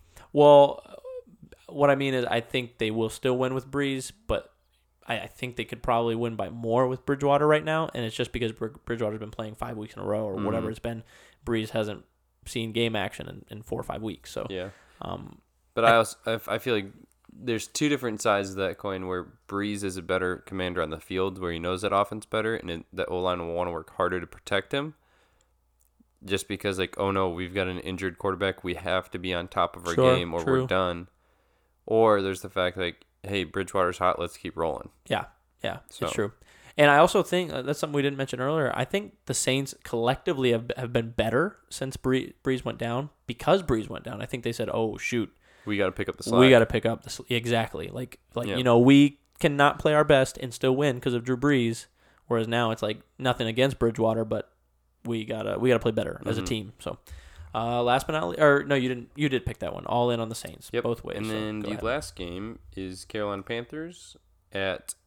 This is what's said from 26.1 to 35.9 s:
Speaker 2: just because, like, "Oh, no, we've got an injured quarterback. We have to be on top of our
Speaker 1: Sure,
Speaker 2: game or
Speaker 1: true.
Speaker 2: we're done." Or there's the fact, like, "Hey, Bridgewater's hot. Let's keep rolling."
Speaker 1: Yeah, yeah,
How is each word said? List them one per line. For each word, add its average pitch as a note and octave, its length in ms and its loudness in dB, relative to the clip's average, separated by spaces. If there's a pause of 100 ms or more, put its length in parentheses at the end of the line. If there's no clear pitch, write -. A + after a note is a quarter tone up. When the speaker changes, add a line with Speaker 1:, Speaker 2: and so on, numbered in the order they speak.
Speaker 2:
just G2 240 -2
because, G2 300 -4
like, F#2 200 -4
"Oh, G2 120 0
no, F#2+ 180 2
we've F2 260 -6
got F#2+ 140 0
an F#2 120 -6
injured F#2 380 -6
quarterback. F#2+ 460 -2
We F2 100 -2
have F2+ 380 -4
to F#2 60 -8
be F2+ 160 -4
on F2 140 -4
top - 280 -2
of F2 100 -10
our E2+ 80 0
Speaker 1:
Sure, B2+ 220 6
Speaker 2:
game E2+ 180 -2
or E2+ 80 -2
Speaker 1:
true. C3 200 2
Speaker 2:
we're C3 40 -4
done." F2+ 420 0 (760)
Or A2 380 6
there's F#2+ 180 -2
the G2 80 -12
fact, F2+ 280 -2
like, F2 280 -6 (180)
"Hey, G2 220 -2
Bridgewater's F2+ 540 -2
hot. F2+ 200 2
Let's F2 180 -6
keep - 200 -12
rolling." D#2 320 -2 (180)
Speaker 1:
Yeah, - 200 -2 (360)
yeah, - 180 -6 (100)